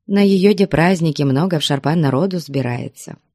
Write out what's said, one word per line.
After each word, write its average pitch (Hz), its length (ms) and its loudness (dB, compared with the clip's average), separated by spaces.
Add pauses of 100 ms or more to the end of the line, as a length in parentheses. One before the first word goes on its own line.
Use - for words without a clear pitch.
На 202 140 2
ее 196 320 4
де 190 140 0
празднике 160 580 0
много 151 340 0
в 139 40 -6
Шарпан 147 360 -2
народу 160 400 0
сбирается, 127 800 -8 (180)